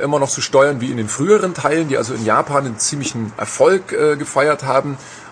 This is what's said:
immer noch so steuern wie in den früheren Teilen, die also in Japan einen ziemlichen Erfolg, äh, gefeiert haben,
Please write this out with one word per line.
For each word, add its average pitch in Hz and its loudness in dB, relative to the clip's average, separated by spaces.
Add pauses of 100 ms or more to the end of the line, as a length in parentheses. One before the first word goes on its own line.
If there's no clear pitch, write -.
immer 147 0
noch 139 0
so - -4
steuern 135 4
wie 131 -4
in 123 -6
den 107 -4
früheren 185 2
Teilen, 156 0
die 135 0
also 117 -4
in 117 -6
Japan 139 2
einen 113 -8
ziemlichen 117 -6
Erfolg, 180 0
äh, 151 0
gefeiert 143 0
haben, 135 0 (320)